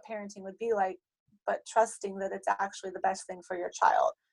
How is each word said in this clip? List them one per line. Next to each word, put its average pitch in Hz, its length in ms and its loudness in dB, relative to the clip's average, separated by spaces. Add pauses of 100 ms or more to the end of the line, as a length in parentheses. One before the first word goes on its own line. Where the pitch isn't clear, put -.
parenting 202 340 -10
would 196 160 -12
be 233 120 0
like, 190 240 2 (500)
but 196 220 0
trusting 214 520 2
that 196 120 -2
it's 190 160 -6
actually 196 440 -4
the 185 100 -10
best 190 260 0
thing 180 180 -8
for 185 120 -6
your 180 120 -4
child. - 440 4 (200)